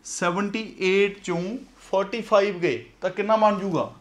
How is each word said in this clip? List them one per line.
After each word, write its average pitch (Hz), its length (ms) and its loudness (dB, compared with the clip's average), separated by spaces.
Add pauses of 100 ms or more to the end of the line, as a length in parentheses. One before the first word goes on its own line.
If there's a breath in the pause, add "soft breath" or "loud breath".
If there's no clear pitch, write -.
ਸੈਵਨਟੀ 202 760 -4
ਏਟ 196 420 2
ਚੋਂ 185 360 -4 (320)
ਫੋਰਟੀ 196 300 0
ਫਾਈਵ 202 380 2
ਗਏ, 151 280 -2 (140)
ਤਾਂ 185 100 -2
ਕਿੰਨਾ 208 260 0
ਬਣ 214 220 4
ਜਾਊਗਾ? 175 420 -4